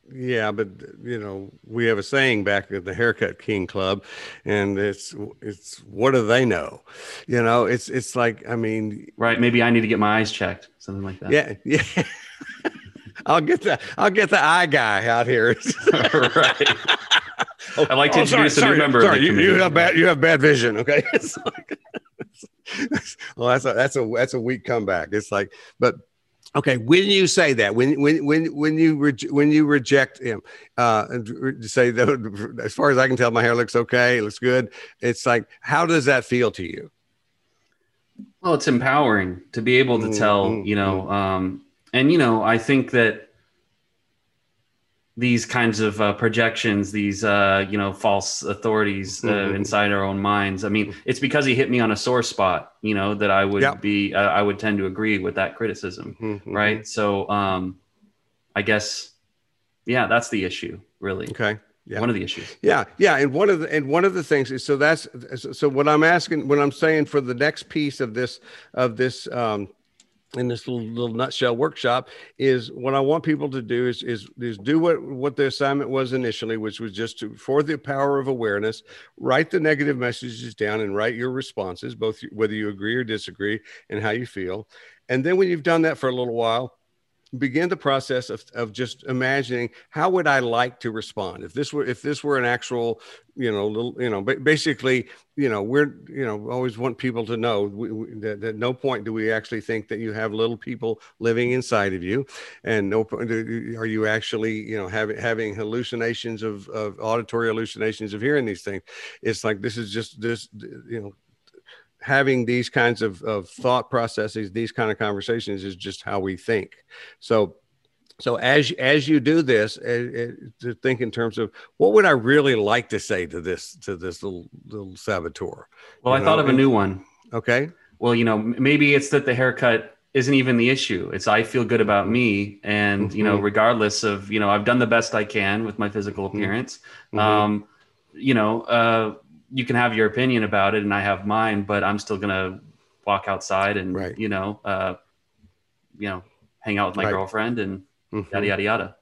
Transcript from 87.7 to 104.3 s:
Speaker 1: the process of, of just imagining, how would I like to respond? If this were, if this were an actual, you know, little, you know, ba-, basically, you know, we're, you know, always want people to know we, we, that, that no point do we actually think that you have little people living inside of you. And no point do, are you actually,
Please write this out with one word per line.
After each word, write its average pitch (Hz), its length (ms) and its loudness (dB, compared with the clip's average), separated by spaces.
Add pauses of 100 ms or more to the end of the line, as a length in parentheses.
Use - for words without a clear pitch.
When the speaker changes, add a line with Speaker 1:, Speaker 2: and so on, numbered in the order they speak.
Speaker 1:
the 180 60 -2
process 135 520 -2
of, 113 160 -10 (100)
of 117 180 -6
just 117 320 -8
imagining, 127 640 -2 (180)
how 160 220 0
would 185 160 2
I 139 140 4
like 120 400 0
to 120 100 -4
respond? 104 540 -8
If 85 100 -16
this 139 180 -4
were, 147 100 -2
if 123 200 -4
this 143 200 -6
were 143 140 0
an 127 80 0
actual, 117 560 -2 (360)
you 127 140 -2
know, 104 180 -2
little, 113 300 -6
you 120 120 -2
know, 101 100 -2
ba-, 120 180 -2
basically, 135 720 0 (260)
you 139 140 0
know, 104 140 -2
we're, 139 360 0 (120)
you 135 160 -6
know, 107 240 -8
always 123 260 -4
want 120 220 -4
people 117 260 -4
to 113 140 -6
know 110 240 0
we, 101 280 -6
we, 110 300 -10
that, 104 220 -8
that 110 140 -6
no 120 180 -4
point 123 300 -4
do 113 100 -6
we 110 180 -2
actually 110 300 -6
think 110 260 -6
that 104 100 -6
you 113 140 -6
have 110 220 -6
little 113 240 -2
people 113 420 -8 (200)
living 117 320 0
inside 110 420 -2
of 90 80 -8
you. 117 240 -4 (380)
And 104 260 0
no 110 120 0
point 110 280 -6
do, 113 480 -6
are 113 80 -6
you 110 200 -2
actually, 110 460 -2